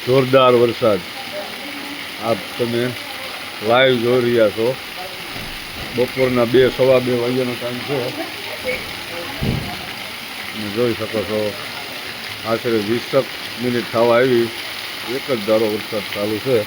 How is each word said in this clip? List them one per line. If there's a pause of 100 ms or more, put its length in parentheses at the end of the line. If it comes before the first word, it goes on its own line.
જોરદાર
વરસાદ. (1200)
આપ (180)
તમે (840)
લાઈવ
જોઈ
રહ્યા
છો. (1300)
બપોરના
બે,
સવા
બે
વાગ્યાનો
ટાઈમ
છે. (2500)
તમે
જોઈ
શકો
છો, (1040)
આશરે (100)
વીસક (500)
મિનિટ
થવા
આવી, (680)
એક
જ
ધારો
વરસાદ
ચાલુ
છે.